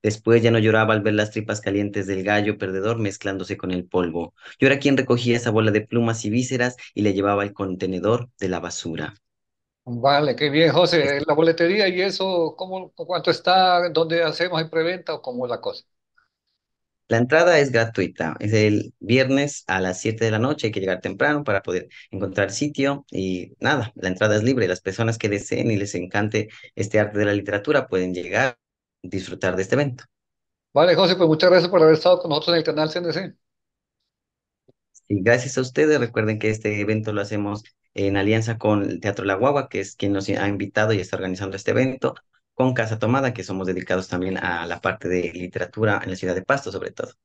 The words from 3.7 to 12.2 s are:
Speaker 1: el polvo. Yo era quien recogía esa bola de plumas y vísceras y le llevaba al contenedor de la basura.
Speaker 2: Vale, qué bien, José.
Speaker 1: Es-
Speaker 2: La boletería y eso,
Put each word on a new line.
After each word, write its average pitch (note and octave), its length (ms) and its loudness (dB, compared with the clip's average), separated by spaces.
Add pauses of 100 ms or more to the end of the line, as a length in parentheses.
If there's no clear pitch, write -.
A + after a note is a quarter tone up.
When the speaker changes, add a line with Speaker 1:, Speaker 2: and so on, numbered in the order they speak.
Speaker 1:
el F2+ 120 -4
polvo. E2+ 480 -2 (280)
Yo C3+ 80 6
era C3+ 100 4
quien C#3 180 2
recogía A#2+ 400 2
esa A#2 140 -2
bola G#2+ 220 4
de G#2 80 4
plumas A#2 440 -2
y G#2+ 60 -2
vísceras B2 460 -2 (180)
y G#2 80 -2
le G#2 100 2
llevaba G2+ 300 0
al G2+ 100 -6
contenedor F#2+ 880 -2
de F#2+ 100 -4
la F2 120 -2
basura. D#2+ 540 -8 (760)
Speaker 2:
Vale, C#3 460 2
qué D3 140 0
bien, D#3 200 4
José. D#3 460 2
Speaker 1:
Es- C#3+ 100 -4
Speaker 2:
La D3 80 2
boletería E3+ 540 4
y F3+ 120 -2
eso, F#3 560 -2